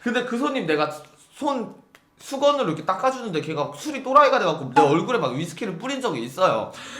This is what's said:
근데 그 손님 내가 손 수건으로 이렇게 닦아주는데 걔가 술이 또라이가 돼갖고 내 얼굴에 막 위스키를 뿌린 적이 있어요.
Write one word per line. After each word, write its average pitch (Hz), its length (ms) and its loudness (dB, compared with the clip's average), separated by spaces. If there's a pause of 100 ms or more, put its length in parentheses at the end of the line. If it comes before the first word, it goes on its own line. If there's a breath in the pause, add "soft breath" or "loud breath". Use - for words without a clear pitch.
근데 240 240 -2
그 233 120 -4
손님 269 280 -2
내가 151 260 0 (420)
손 262 420 -4 (420)
수건으로 277 520 2
이렇게 - 160 -4
닦아주는데 220 560 0
걔가 143 340 -4
술이 285 260 -8
또라이가 262 380 6
돼갖고 156 340 -2
내 - 80 6
얼굴에 160 380 4
막 139 140 0
위스키를 170 440 -6
뿌린 262 240 -6
적이 175 220 -2
있어요. 135 480 2 (280 loud breath)